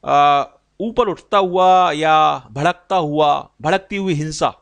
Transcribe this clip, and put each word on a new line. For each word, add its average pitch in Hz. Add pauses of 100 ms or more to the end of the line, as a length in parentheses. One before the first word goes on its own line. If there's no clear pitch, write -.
अ, 143 (360)
ऊपर 233
उठता 190
हुआ 185
या 151
भड़कता 156
हुआ, 147 (120)
भड़कती 190
हुई 190
हिंसा। 156 (140)